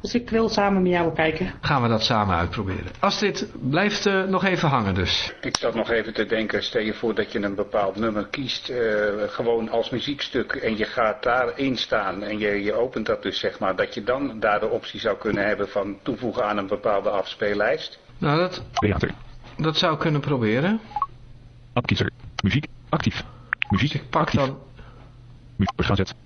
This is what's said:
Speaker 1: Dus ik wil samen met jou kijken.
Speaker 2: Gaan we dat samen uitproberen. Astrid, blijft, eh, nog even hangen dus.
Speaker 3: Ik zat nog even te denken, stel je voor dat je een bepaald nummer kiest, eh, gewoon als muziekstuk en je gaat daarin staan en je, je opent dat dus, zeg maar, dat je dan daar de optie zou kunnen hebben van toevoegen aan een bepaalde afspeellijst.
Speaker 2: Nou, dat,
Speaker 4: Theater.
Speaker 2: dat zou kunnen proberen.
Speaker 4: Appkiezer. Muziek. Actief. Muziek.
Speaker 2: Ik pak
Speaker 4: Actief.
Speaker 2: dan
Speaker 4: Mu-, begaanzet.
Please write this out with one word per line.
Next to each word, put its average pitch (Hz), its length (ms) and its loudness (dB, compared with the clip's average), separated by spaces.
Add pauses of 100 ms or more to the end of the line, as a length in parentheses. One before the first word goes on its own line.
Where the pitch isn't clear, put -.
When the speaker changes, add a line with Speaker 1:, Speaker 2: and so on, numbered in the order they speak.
Speaker 1:
Dus - 140 -6
ik 240 140 -2
wil 226 200 2
samen 196 320 4
met 180 100 4
jou 170 220 2
kijken. 160 480 0
Speaker 2:
Gaan 139 200 2
we 117 60 4
dat 113 160 4
samen 104 320 4
uitproberen. 87 640 -2
Astrid, - 480 0 (220)
blijft, 196 360 2
eh, 190 180 4
nog 190 200 2
even 170 260 2
hangen 110 240 2
dus. - 480 0
Speaker 3:
Ik - 160 -4
zat 117 180 0
nog 110 140 -2
even 113 240 0
te 110 120 0
denken, 107 380 0
stel - 180 -2
je 107 120 -2
voor 110 220 -2
dat 107 160 0
je 117 120 -4
een 98 120 -2
bepaald 98 400 0
nummer 104 320 -2
kiest, - 420 -6
eh, 127 80 -4 (500)
gewoon 117 420 0
als 117 200 0
muziekstuk 131 640 -4
en 117 260 -2
je 107 80 0
gaat 110 380 0
daarin 123 540 0
staan 98 460 -2
en 104 160 -4
je, 104 240 0
je 104 100 0
opent 113 320 0
dat 110 180 -2
dus, 95 160 -2
zeg 98 200 -2
maar, 95 160 2
dat 101 180 0
je 110 100 -8
dan 123 360 -2
daar 104 200 4
de 107 100 0
optie - 300 -4
zou 104 180 0
kunnen 101 300 0
hebben 101 220 0
van 101 340 -2
toevoegen 117 420 -2
aan 104 120 2
een 98 100 -2
bepaalde 101 420 0
afspeellijst. 104 920 -2 (180)
Speaker 2:
Nou, 151 220 2
dat, 180 240 0 (100)
Speaker 4:
Theater. - 380 2 (460)
Speaker 2:
dat 156 200 0
zou 160 200 2
kunnen 151 240 2
proberen. 139 580 2 (920)
Speaker 4:
Appkiezer. - 380 2 (320)
Muziek. 101 240 2 (220)
Actief. - 340 -2 (460)
Muziek. 120 240 2
Speaker 2:
Ik - 160 -6
pak 151 120 2
Speaker 4:
Actief. 170 180 2
Speaker 2:
dan 135 180 0 (1000)
Speaker 4:
Mu-, 101 100 2 (100)
begaanzet. - 400 0 (100)